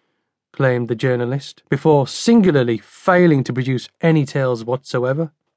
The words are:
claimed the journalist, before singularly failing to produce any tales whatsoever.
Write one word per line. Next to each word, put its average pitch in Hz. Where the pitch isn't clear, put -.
claimed 123
the 120
journalist, 123
before 143
singularly 147
failing 175
to 135
produce 123
any 160
tales 127
whatsoever. 131